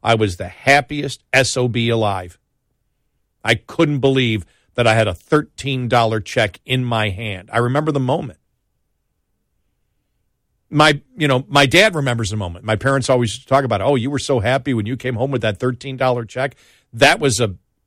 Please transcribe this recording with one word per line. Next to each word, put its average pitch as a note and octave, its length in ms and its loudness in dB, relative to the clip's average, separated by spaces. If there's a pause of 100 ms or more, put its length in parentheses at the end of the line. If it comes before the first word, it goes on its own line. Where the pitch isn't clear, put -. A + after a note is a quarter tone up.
I A2+ 140 2
was G2+ 200 -2
the F2+ 120 -10
happiest C#3+ 720 0 (100)
S C3 240 2
O B2 120 0
B A#2 200 -2
alive. G2+ 500 -2 (1040)
I A2+ 120 2
couldn't D3 440 -2
believe B2+ 440 0 (300)
that A#2+ 120 0
I A2 80 4
had A2+ 120 4
a F2+ 80 -2
thirteen C3+ 720 -4
dollar A2+ 320 2
check G#2+ 440 -4
in B2+ 200 -2
my A2 260 -2
hand. F#2+ 420 -10
I A#2 60 0
remember C#3+ 340 0
the C#3+ 80 0
moment. C3 380 -4 (2250)
My, D3+ 300 4 (160)
you D3+ 120 -2
know, C3 180 2
my C#3+ 200 4
dad F#3 280 4
remembers A#2+ 360 -2
the A2 60 -6
moment. F2+ 280 -8
My A2 100 0
parents C3+ 340 -2
always B2 260 2
used - 80 -16
to - 60 -20
talk C3+ 160 2
about, G#2+ 160 -2
"Oh, C3+ 140 2
you C3 160 -2
were C#3+ 80 -4
so B2+ 220 0
happy B2+ 340 -2
when G#2 120 -2
you B2 100 -6
came B2 180 -6
home B2+ 160 -4
with B2+ 120 -4
that G#2+ 160 -4
thirteen B2+ 380 -6
dollar B2 280 -2
check." B2+ 320 -8 (360)
That C#3 280 4
was C3+ 200 0
a, G2+ 140 -2 (320)